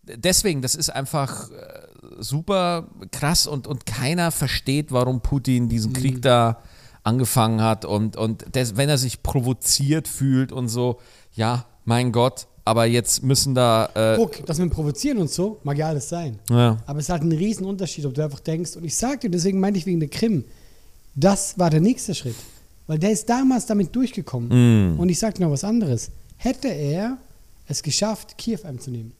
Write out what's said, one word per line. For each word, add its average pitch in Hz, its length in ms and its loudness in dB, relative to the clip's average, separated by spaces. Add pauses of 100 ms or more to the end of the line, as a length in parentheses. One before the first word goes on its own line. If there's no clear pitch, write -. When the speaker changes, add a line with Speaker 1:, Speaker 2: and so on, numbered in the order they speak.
Speaker 1:
deswegen, 156 600 0
das 127 120 -2
ist 147 160 -4
einfach, 139 600 -4
äh, - 40 -20 (640)
super 170 680 -2 (240)
krass 156 340 2
und, 139 200 -6
und 123 180 -8
keiner 156 460 0
versteht, 143 600 -2
warum 127 300 2
Putin 123 480 2
diesen 113 220 0
Speaker 2:
Mhm. 131 60 -4
Speaker 1:
Krieg 127 260 0
da 120 400 4 (420)
angefangen 113 580 2
hat 110 220 0
und, 104 320 -2
und - 380 -4
des-, 120 240 -2
wenn 139 100 2
er 147 100 4
sich 123 240 -4
provoziert 139 840 0
fühlt 135 440 0
und 123 160 -4
so, 120 300 0 (360)
ja, 117 320 0 (180)
mein 120 280 2
Gott, 120 340 2 (180)
aber 113 220 4
jetzt 117 360 2
müssen 135 320 2
da... 117 400 4
Äh 110 220 4
Speaker 2:
Guck, - 300 0
das 151 120 -4
mit 175 120 0
Provozieren 160 480 -2
und 165 120 0
so, 208 340 -4
mag 143 140 -2
ja 156 100 -2
alles 151 200 -4
sein. 160 300 -6 (120)
Speaker 1:
Ja. 117 360 4
Speaker 2:
Aber 147 120 -6
es 147 100 -4
hat 175 120 -2
einen 165 120 2
riesen 190 320 -2
Unterschied, 185 420 -6
ob 127 80 -4
du 147 100 -2
einfach 143 160 -8
denkst, 165 360 -6
und 165 80 -12
ich 160 120 -6
sag 262 240 -2
dir, 233 100 -2
deswegen 185 300 0
meinte 196 180 2
ich 156 80 -4
wegen 175 140 0
der 147 100 -2
Krim, 208 340 0 (680)
das 190 440 2
war 175 120 4
der 156 100 6
nächste 202 340 2
Schritt. 117 220 -8 (500)
Weil 156 120 -2
der 185 140 2
ist 214 160 -2
damals 254 380 2
damit 208 300 0
durchgekommen. 120 1000 4
Speaker 1:
Mm. - 40 -2
Speaker 2:
Und 175 80 4
ich 175 100 2
sag 220 160 -2
dir 185 100 0
noch 156 80 2
was 139 120 -2
anderes. 196 460 0 (260)
Hätte 269 320 -4
er 175 480 -2 (500)
es - 160 -6
geschafft, - 540 -4
Kiew - 280 -6
einzunehmen 123 560 -10